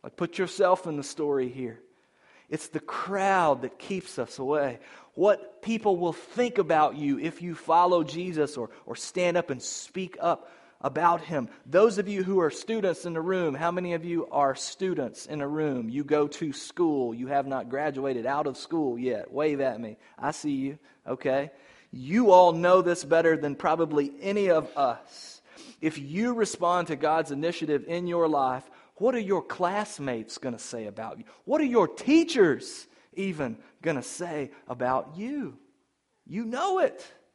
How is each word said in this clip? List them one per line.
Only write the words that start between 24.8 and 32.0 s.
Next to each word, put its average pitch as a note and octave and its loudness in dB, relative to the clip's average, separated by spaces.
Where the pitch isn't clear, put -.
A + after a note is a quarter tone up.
If D#3 -4
you F#3 -2
respond F3 0
to D#3 -4
God's D3+ 0
initiative D3+ -2
in F3 -4
your E3+ 2
life, C3+ 0
what B3 0
are A#3 -2
your F#3+ 0
classmates E3+ -4
gonna A#2 -8
say A2+ -10
about G#2+ -12
you? A2+ -18
What D4 0
are D4+ 2
your A#3+ 4
teachers C4+ 4